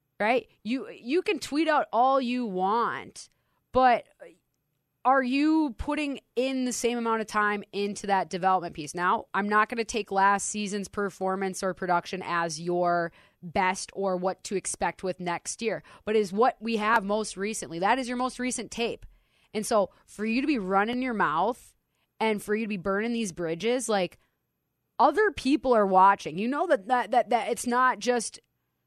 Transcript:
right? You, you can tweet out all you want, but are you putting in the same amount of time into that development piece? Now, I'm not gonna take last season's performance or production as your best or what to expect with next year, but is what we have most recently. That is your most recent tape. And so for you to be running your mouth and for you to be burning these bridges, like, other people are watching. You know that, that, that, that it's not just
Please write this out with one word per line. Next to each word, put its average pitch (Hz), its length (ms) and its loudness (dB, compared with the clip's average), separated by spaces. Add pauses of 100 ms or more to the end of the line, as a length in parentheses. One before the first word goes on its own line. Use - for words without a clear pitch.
(180)
right? 226 300 0 (160)
You, 240 260 -6
you 240 320 -4
can 392 160 -2
tweet 302 300 -2
out 294 240 2
all 262 280 4
you 247 260 -2
want, 185 800 -2 (440)
but 247 320 4 (1000)
are 262 180 4
you 285 560 2
putting 294 400 -4 (160)
in 262 300 0
the 247 80 -2
same 240 260 -2
amount 226 220 0
of 214 80 -4
time 208 340 0 (100)
into 202 360 -4
that 190 220 0
development 185 440 0
piece? 151 220 -10
Now, 180 360 0
I'm 202 160 -2
not 214 200 4
gonna 233 160 -4
take 208 260 -6
last 196 380 4
season's 202 400 -6
performance 190 760 -4
or 190 120 -2
production 180 500 -2
as 170 360 -2
your 175 520 0 (300)
best 185 500 -2
or 190 240 -2
what 185 280 -2
to 208 120 -4
expect - 460 -4
with 185 180 -6
next 175 400 -6
year, 202 220 -2 (240)
but 220 100 2
is 202 160 2
what 226 280 2
we 226 180 -4
have 214 260 2
most 208 320 -4
recently. 185 420 -8
That 202 200 2
is 247 100 -4
your 247 80 -4
most 247 220 -4
recent 247 320 -6
tape. 226 340 -6 (480)
And 208 140 -4
so 202 240 2 (160)
for - 180 -10
you 226 160 0
to 262 60 -2
be 285 120 2
running 202 440 0
your 262 100 -4
mouth 185 640 -2 (440)
and 214 240 0
for 208 120 -2
you 220 100 -2
to 214 40 -6
be 208 100 -4
burning 202 340 -2
these 226 200 -4
bridges, 175 540 -2
like, 196 320 -2 (800)
other 311 320 4
people 262 440 0
are 214 120 6
watching. 190 520 4
You 220 100 -2
know 294 200 -2
that, 214 200 2
that, 240 220 0
that, 233 200 2
that 226 200 0
it's - 160 -4
not 247 320 2
just 240 420 -2 (460)